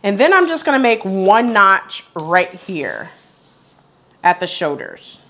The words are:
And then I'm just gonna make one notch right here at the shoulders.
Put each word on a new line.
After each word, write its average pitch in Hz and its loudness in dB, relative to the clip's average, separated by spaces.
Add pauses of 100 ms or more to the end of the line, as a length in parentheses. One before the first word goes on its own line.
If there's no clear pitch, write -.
And 202 -2
then 311 4
I'm 370 4
just 330 -6
gonna 269 2
make 233 0
one 196 2
notch 196 2 (100)
right 170 -2
here 127 -10 (1120)
at 175 2
the 180 -6
shoulders. - -8 (100)